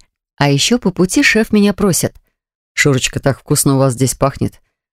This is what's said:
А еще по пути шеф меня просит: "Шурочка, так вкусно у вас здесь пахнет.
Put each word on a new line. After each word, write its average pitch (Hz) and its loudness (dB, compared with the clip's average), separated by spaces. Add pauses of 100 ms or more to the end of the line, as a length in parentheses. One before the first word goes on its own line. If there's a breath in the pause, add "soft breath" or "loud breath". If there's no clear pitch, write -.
(360)
А 143 0
еще 143 0
по 202 -2
пути 185 0
шеф 226 0
меня 202 2
просит: 185 -2 (600)
"Шурочка, 139 0
так 139 -2
вкусно 139 0
у - 2
вас 135 2
здесь 127 -2
пахнет. - -4 (320)